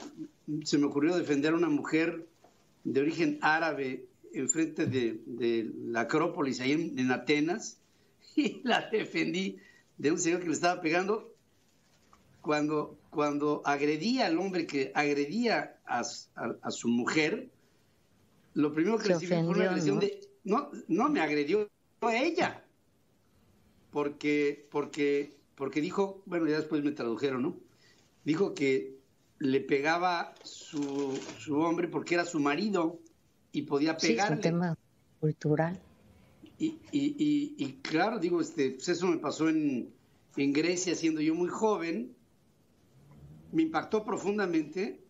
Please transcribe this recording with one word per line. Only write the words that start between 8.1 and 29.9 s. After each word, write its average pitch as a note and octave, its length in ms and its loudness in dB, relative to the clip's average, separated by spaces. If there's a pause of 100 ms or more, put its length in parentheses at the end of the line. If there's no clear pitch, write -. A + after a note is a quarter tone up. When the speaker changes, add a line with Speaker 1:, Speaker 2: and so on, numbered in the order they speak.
Speaker 1:
y C4+ 300 0
la A3+ 240 0
defendí F3+ 680 -2 (400)
de D3 140 2
un F3+ 80 0
señor E3+ 220 0
que F3 60 -6
le D#3 60 0
estaba E3 280 0
pegando. F#3+ 520 0 (1080)
Cuando, D3+ 560 0 (120)
cuando D3 560 0
agredía F3 600 2
al E3 120 2
hombre F#3 300 -2
que C3+ 280 -2
agredía D3 880 0
a A#2+ 160 -2
s-, - 340 -10
a, C3 260 -6
a - 100 -6
su - 180 -8
mujer, D#3 600 0 (1040)
lo D3 200 2
primero F3+ 240 2
que G#3+ 80 -4
Speaker 2:
Se F#3+ 80 4
Speaker 1:
recibí E3 200 0
fue F3 60 4
una E3 100 2
Speaker 2:
ofendió, F#3 200 2
Speaker 1:
agresión F3 260 2
Speaker 2:
¿no? D#3+ 60 0
Speaker 1:
de, - 200 -2 (240)
no, C4 260 0 (160)
no, A3+ 220 2
me C#4 100 2
agredió D#3 500 0 (320)
a A3+ 140 2
ella, D#4 480 0 (1300)
porque, D3 800 0
porque, C#3+ 640 0 (200)
porque C#3 260 -2
dijo, G3 440 -2
bueno, E3+ 220 0
ya D3+ 100 2
después D3+ 260 -2
me C#3+ 80 0
tradujeron, B2 500 -2
¿no? E3+ 160 -2 (680)
Dijo D#3+ 280 0
que C3+ 420 0 (440)
le C3+ 220 2
pegaba E3 720 0 (100)